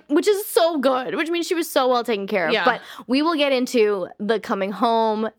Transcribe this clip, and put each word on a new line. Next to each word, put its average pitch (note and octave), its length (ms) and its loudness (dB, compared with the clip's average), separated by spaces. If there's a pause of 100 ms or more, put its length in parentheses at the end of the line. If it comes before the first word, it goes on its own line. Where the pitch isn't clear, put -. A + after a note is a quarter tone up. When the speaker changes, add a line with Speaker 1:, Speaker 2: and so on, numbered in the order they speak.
Speaker 1:
which E4+ 220 2
is G#4 180 0
so E4 300 2
good, B3+ 380 0
which D#4 140 -2
means E4+ 160 -2
she F4 100 -4
was D#4+ 140 -4
so B3+ 200 2
well A#3+ 160 2
taken G3+ 200 -2
care F#3+ 220 0
of. D#3 60 0
Speaker 2:
Yeah. G3+ 100 0
Speaker 1:
But G#3+ 160 2 (280)
we C4+ 140 0
will E4 140 0
get C#4+ 160 0
into G#3+ 560 2 (100)
the G#3 220 -2
coming G3 320 -4
home A3 680 0